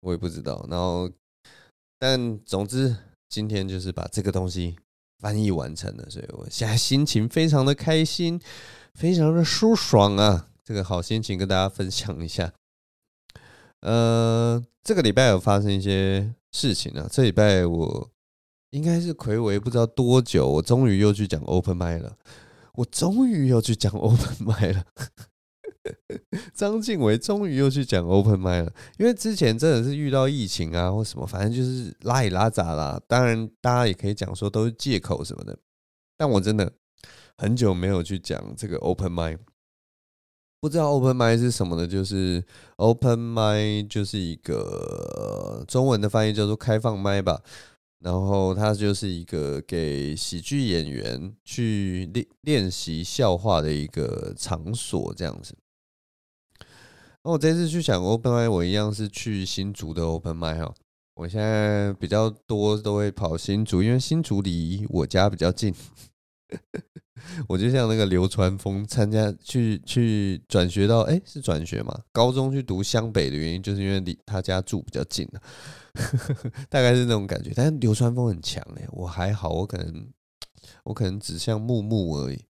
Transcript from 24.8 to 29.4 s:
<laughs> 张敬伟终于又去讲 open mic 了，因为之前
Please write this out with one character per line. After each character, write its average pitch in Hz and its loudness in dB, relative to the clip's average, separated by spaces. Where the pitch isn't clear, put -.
<laughs> - -14
张 214 -2
敬 214 -2
伟 110 4
终 202 -2
于 143 -2
又 139 4
去 135 0
讲 90 0
open 98 6
mic 90 0
了， 82 -6
因 208 4
为 240 4
之 214 -4
前 117 2